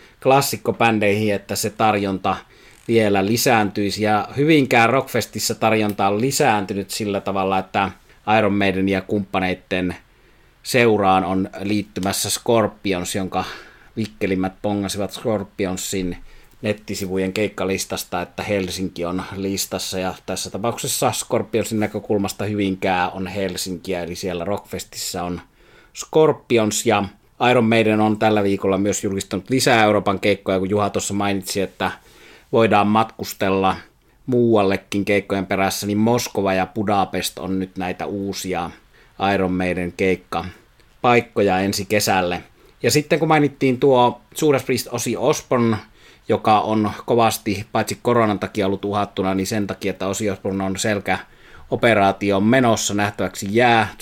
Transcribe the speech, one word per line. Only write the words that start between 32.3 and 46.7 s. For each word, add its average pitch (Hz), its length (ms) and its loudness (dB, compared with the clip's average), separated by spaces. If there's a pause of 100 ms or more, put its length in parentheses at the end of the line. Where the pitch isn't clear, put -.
voidaan 104 340 4
matkustella 98 920 0 (500)
muuallekin 104 800 2
keikkojen 98 420 0
perässä, 95 400 -2
niin 104 120 0
Moskova 107 560 0
ja 92 120 0
Budapest 95 720 -2
on 95 200 -4
nyt 92 200 -6
näitä 90 280 -6
uusia 92 640 -6 (640)
Iron 92 180 2
Maiden 90 400 -2
keikkapaikkoja 95 1700 -2
ensi 98 260 -2
kesälle. 92 580 0 (400)
Ja 123 80 0
sitten 151 280 2
kun 160 100 0
mainittiin 139 520 2
tuo 123 400 4 (220)
Judas 139 200 4
Priest - 280 -2
Ozzy 117 260 -4
Osbourne, 117 600 0 (520)
joka 107 320 2
on 107 300 0 (160)